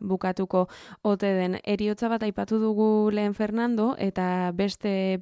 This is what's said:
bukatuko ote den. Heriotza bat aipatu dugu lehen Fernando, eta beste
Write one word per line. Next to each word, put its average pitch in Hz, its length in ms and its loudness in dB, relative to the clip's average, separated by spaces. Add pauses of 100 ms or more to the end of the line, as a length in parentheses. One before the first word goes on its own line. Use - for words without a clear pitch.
bukatuko 185 640 0 (360)
ote 202 300 0
den. 185 300 0
Heriotza 208 460 -2
bat 226 140 -2
aipatu 208 360 -2
dugu 214 520 4
lehen 208 220 0
Fernando, 226 640 0
eta 180 560 0
beste 190 680 -2